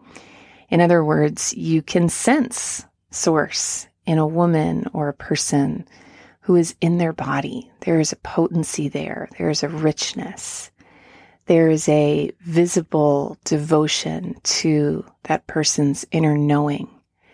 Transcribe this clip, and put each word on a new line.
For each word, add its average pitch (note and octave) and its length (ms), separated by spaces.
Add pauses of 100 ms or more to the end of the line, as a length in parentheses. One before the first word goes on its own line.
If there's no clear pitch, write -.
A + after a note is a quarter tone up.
(680)
in E3+ 120
other E3+ 220
words, D3+ 520
you E3 260
can E3+ 280
sense - 760 (240)
source - 800 (180)
in D#3+ 120
a D#3 100
woman E3 640
or D3+ 160
a C#3+ 60
person D3 720 (540)
who F3+ 140
is E3+ 260
in E3+ 160
their E3 160
body. C#3+ 580 (100)
There E3 180
is D#3 120
a - 60
potency E3 720
there. - 480
There E3+ 120
is D3 140
a D3 60
richness. - 1000 (720)
There E3 240
is D#3 200
a D3 420 (100)
visible D#3+ 1000
devotion D#3 1000
to D3+ 640 (180)
that - 240
person's D3 640
inner D#3 260
knowing. D3 520 (440)